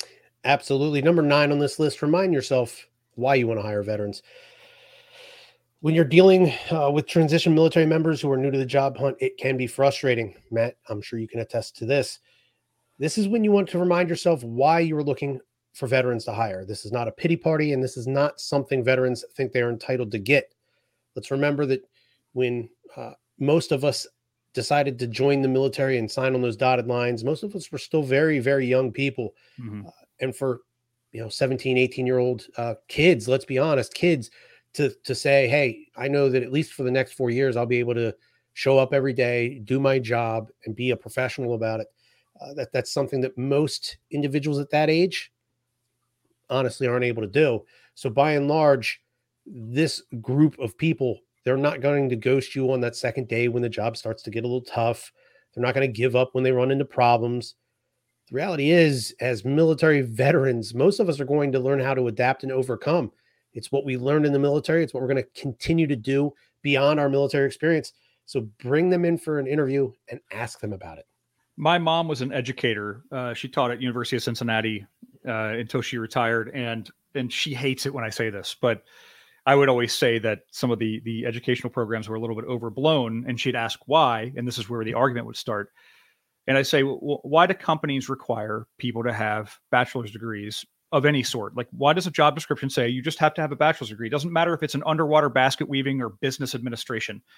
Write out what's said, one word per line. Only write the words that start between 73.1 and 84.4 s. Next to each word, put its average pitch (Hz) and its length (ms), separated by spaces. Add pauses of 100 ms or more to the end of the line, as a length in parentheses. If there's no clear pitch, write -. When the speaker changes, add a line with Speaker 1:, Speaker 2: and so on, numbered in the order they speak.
Speaker 2:
Uh, 127 220
she - 140
taught 123 240
at 120 100
University 120 360
of 113 60
Cincinnati, 113 640 (400)
uh, 110 320
until 123 240
she - 160
retired. 113 560
And, 113 360 (260)
and 123 160
she - 220
hates 131 320
it 139 80
when 123 100
I 110 60
say 113 200
this, 101 300
but 117 240 (640)
I 139 100
would 139 140
always 120 260
say 117 240
that 107 220 (100)
some 123 200
of 110 80
the, 110 220
the 113 240
educational 120 440
programs 110 400
were 110 60
a 110 40
little 113 160
bit 110 100
overblown, 123 840
and 123 120
she'd 123 160
ask 113 300
why, 127 500
and 123 120